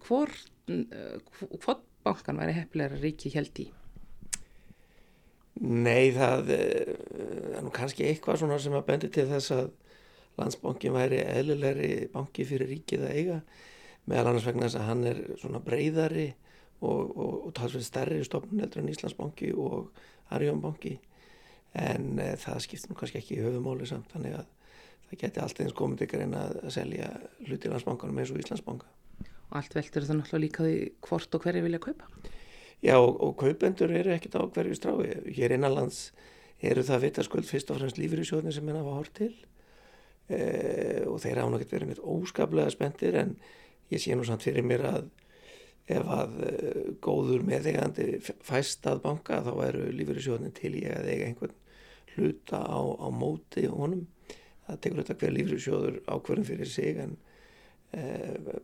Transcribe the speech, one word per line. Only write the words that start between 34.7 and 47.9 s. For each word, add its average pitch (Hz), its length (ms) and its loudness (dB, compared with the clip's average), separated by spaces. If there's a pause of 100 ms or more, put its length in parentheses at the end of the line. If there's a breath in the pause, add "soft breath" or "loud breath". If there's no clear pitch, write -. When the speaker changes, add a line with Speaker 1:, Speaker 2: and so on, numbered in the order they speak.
Speaker 2:
strái. - 380 0 (240)
Hér 123 180 6
innanlands 135 560 2 (520 loud breath)
eru - 200 6
það 131 240 4
vitaskuld - 400 0
fyrst 135 240 -2
og 139 80 -2
fremst 135 220 -2
lífeyrissjóðirnir 160 560 0
sem 147 100 -4
menn 151 140 -2
hafa 147 160 -4
horft - 240 -6
til. 226 140 0 (920 soft breath)
Eh, - 800 0
og - 160 -2
þeir 123 160 0
hafa 120 140 2
nú 117 80 0
ekkert - 160 -2
verið - 160 -2
neitt - 100 -8
óskaplega 156 720 2
spenntir, 151 460 0
en - 160 0 (560 loud breath)
ég 131 100 0
sé - 160 0
nú 120 80 -2
samt 113 160 0
fyrir 127 240 2
mér 127 220 4
að - 160 0 (880 loud breath)
ef - 240 2
að, - 180 -2 (140)
eh, - 320 -2 (220)
góður 131 440 2
meðeigandi - 640 2 (100)